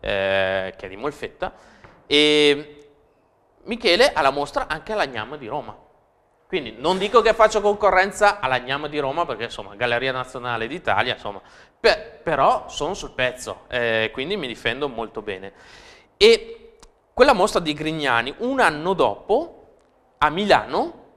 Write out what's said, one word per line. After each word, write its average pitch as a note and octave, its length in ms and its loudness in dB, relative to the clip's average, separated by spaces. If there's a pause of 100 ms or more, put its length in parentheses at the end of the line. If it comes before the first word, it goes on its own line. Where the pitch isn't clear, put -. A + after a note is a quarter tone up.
eh, F#2+ 760 -2
che - 100 -14
è - 20 -12
di F#2 80 -14
Molfetta, C#3 560 -10 (540)
e D3 840 2 (760)
Michele F3+ 480 2
ha D#3+ 100 -2
la C#3 80 4
mostra C#3+ 380 -4
anche D#3 240 -8
alla G3+ 140 -2
gnam B2 300 -10
di C#3 100 -14
Roma. A2+ 300 -10 (720)
Quindi B2 320 -6
non D#3+ 180 0
dico G3+ 240 4
che G#3+ 140 4
faccio A3 260 4
concorrenza G3+ 800 2
alla B2+ 180 0
gnam C3+ 280 -4
di D3 120 -6
Roma, D3 280 -2
perché A#2 180 -6
insomma, G2+ 320 -12
Galleria A#2+ 360 0
Nazionale B2 540 -6
d'Italia, A#2+ 460 -2
insomma, G2+ 300 -10 (380)
pe-, - 420 0
però D#3+ 460 0
sono D#3 260 -6
sul D3 180 -14
pezzo, B2 560 -6
eh, A2+ 440 0
quindi D#3 240 -6
mi D3+ 120 -6
difendo A#2+ 400 -6
molto A2+ 340 -10
bene. G2 300 -10 (640)
E - 640 4 (360)
quella C#4 180 6
mostra F#3 280 2
di D#3 120 -4
Grignani, D3 680 -2
un C4 200 -2
anno E3+ 360 0
dopo, E3 600 0 (640)
a D3 120 2
Milano F3 760 0 (100)